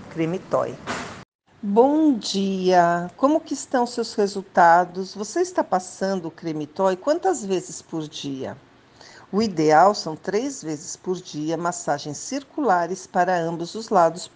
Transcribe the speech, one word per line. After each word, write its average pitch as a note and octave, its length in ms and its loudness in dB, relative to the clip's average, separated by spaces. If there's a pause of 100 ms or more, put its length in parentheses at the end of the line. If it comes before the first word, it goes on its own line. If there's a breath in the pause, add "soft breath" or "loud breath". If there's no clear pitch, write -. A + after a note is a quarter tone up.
(140)
Creme E3 260 -4
Toy. B2+ 340 -4 (880)
Bom C#4 520 4
dia! F#3 1040 2
Como D4+ 240 2
que - 120 -12
estão B3+ 320 -2
seus A#3 280 -6
resultados? F#3 1000 4
Você G#3+ 280 -4
está F4+ 220 0
passando F#3+ 680 -4
o - 20 -8
Creme D3+ 360 -8
Toy F#3+ 280 0
quantas D4 480 -2
vezes F#3 380 -4
por D#3 260 -8
dia? C3 480 -10 (800 loud breath)
O G3+ 60 2
ideal E3 520 6
são D#3+ 220 -8
três A#3+ 480 -6
vezes D3+ 320 -10
por F#3 220 -6
dia D#3 400 -6
massagens D#3 600 -4
circulares F#3+ 880 -4
para F3+ 320 0
ambos E3+ 380 -4
os A3+ 140 -10
lados F3 460 2